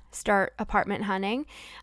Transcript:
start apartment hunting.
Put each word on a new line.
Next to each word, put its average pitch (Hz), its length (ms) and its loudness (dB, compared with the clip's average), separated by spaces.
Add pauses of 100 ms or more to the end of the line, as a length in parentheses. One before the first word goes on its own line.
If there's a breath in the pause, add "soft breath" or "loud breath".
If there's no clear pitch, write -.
(120)
start 196 460 2
apartment 202 460 0
hunting. 202 420 -2 (360 loud breath)